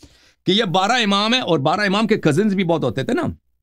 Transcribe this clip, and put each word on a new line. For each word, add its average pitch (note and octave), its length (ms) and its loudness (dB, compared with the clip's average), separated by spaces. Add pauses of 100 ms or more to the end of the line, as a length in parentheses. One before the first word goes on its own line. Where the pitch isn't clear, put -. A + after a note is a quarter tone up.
(460)
کہ E3+ 60 2
یہ G#3+ 120 2
بارہ F#3+ 280 0
امام G#3+ 420 0
ہیں B3+ 80 0
اور D#3+ 180 0
بارہ D#3 220 0
امام G#3 260 0
کے G#3+ 80 2
کزنز F#3 400 2
بھی F#3+ 80 0
بہت D#3+ 200 0
ہوتے B2+ 200 -4
تھے - 100 -4
نا، F4 80 -2 (420)